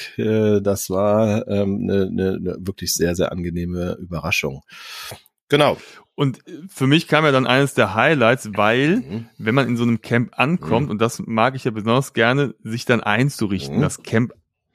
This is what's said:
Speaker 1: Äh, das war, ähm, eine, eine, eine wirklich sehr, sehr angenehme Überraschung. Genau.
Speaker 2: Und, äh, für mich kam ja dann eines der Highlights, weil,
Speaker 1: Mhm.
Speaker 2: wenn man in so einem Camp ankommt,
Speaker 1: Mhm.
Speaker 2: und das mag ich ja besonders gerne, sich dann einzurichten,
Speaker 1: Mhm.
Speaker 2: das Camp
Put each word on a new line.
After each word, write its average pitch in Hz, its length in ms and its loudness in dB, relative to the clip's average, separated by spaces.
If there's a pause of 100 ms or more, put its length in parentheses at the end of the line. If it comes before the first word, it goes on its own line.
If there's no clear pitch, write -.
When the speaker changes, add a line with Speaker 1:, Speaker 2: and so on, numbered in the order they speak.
(160)
Speaker 1:
Äh, 107 440 2
das 101 300 -2
war, 104 580 2
ähm, 101 340 0
eine, 98 240 2
eine, 92 280 -2
eine 90 260 -6
wirklich 90 340 -6
sehr, 85 220 0
sehr 90 160 0
angenehme 87 680 -6
Überraschung. 78 640 -6 (840)
Genau. 143 280 4 (380)
Speaker 2:
Und, 139 320 -2
äh, 180 60 -16 (160)
für - 180 -4
mich 156 220 2
kam 156 160 4
ja 147 80 4
dann 131 140 2
eines 135 280 2
der 104 200 2
Highlights, 123 600 2
weil, 123 440 2
Speaker 1:
Mhm. 117 280 -8 (120)
Speaker 2:
wenn 110 180 0
man 135 100 2
in 120 100 0
so 117 60 0
einem 117 180 2
Camp - 380 -2
ankommt, 131 480 0
Speaker 1:
Mhm. - 60 -6
Speaker 2:
und 104 80 -4
das 113 260 -2
mag 113 300 0
ich - 80 -8
ja 123 80 -2
besonders 113 420 0
gerne, 123 480 2
sich 113 220 -6
dann 120 160 2
einzurichten, 104 800 0
Speaker 1:
Mhm. 120 40 4
Speaker 2:
das - 220 -2
Camp 113 280 0 (420)